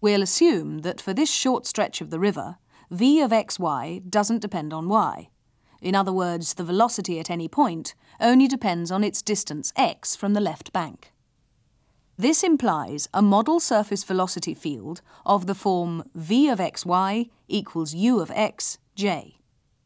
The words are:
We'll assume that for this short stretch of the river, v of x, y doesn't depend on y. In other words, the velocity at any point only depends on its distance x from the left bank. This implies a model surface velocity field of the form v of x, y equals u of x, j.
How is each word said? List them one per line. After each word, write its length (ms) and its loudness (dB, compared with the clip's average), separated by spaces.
We'll 220 4
assume 600 2
that 180 -6
for 120 -6
this 200 0
short 340 0
stretch 340 -2
of 100 -12
the 100 -4
river, 380 -2
v 320 4
of 120 2
x, 260 0
y 500 -2
doesn't 340 2
depend 300 -6
on 160 -6
y. 420 0
In 160 0
other 160 2
words, 420 -2
the 80 -8
velocity 560 0
at 120 -8
any 180 -4
point 480 -2
only 260 6
depends 460 -2
on 100 0
its 200 -2
distance 520 -4
x 400 -2
from 200 -2
the 60 0
left 320 -6
bank. 360 -6
This 260 2
implies 720 0
a 80 2
model 360 4
surface 460 0
velocity 480 -2
field 480 -8
of 220 2
the 80 -2
form 500 -2
v 320 4
of 140 0
x, 240 -4
y 460 0
equals 460 -4
u 260 4
of 100 -4
x, 480 -4
j. 440 -4